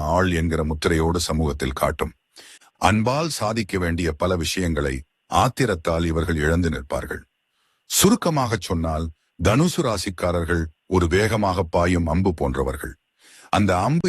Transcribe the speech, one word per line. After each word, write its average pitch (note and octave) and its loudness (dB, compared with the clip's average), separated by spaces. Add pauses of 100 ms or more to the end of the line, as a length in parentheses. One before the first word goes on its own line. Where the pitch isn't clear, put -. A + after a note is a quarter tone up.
ஆள் F2+ 2
என்கிற D#2+ 0
முத்திரையோடு D#2+ 0
சமூகத்தில் D2 -2
காட்டும். D2 -2 (680)
அன்பால் A#2+ 0
சாதிக்க A2 -4
வேண்டிய E2+ -2
பல F2+ -2
விஷயங்களை D#2 -2 (360)
ஆத்திரத்தால் F2 0
இவர்கள் E2 -2
இழந்து E2 0
நிற்பார்கள். - -8 (680)
சுருக்கமாகச் C#3+ 2
சொன்னால், D#2+ -2 (340)
தனுசு C3 2
ராசிக்காரர்கள் F2 -2 (260)
ஒரு F#2 4
வேகமாக G2 2
பாயும் F2 2
அம்பு F#2 2
போன்றவர்கள். C2 -4 (600)
அந்த G2 4
அம்பு D3+ 2